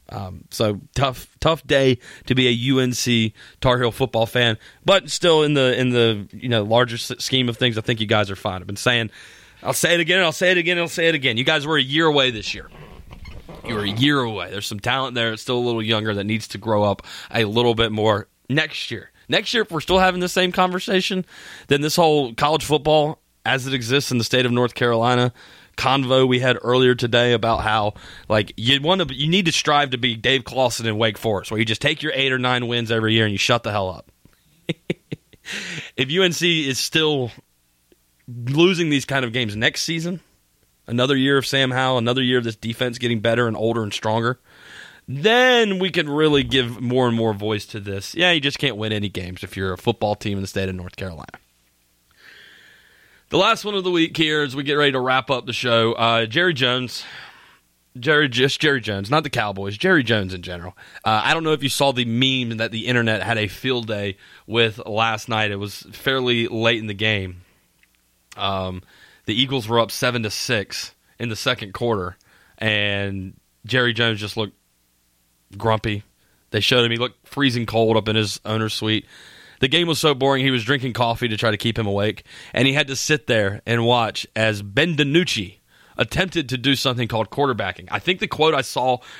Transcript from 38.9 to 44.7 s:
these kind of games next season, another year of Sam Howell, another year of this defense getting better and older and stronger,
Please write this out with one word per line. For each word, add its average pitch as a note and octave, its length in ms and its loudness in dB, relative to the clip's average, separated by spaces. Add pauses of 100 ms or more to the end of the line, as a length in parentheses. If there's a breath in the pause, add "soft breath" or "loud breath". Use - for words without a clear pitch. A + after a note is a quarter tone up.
these C#3 140 0
kind C3+ 200 -2
of A#2 80 -4
games A2 240 -2
next B2 260 -2
season, E3 380 -4 (640)
another B2+ 300 2
year C3+ 200 4
of C3 80 2
Sam C3+ 280 0
Howell, C3 260 2
another A#2+ 240 0
year B2+ 160 2
of A#2 60 0
this A2+ 100 -4
defense A#2 440 -6
getting A#2+ 200 0
better A#2 300 2
and G#2+ 80 -2
older A2+ 260 0
and G#2 100 -4
stronger, A#2 460 0 (720 loud breath)